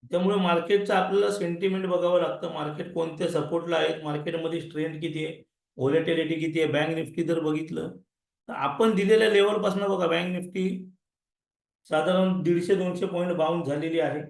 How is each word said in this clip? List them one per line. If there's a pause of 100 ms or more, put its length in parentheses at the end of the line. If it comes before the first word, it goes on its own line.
(100)
त्यामुळे
मार्केटचं
आपल्याला
सेंटिमेंट
बघावं
लागतं,
मार्केट
कोणत्या
सपोर्टला
आहे,
मार्केटमध्ये
स्ट्रेंथ
किती
आहे, (360)
व्हॉलॅटिलिटी
किती
आहे.
बँक
निफ्टी
जर
बघितलं (580)
तर
आपण
दिलेल्या
लेवलपासून
बघा
बँक
निफ्टी (1200)
साधारण
दीडशे
दोनशे
पॉइंट
बाउन्स
झालेली
आहे.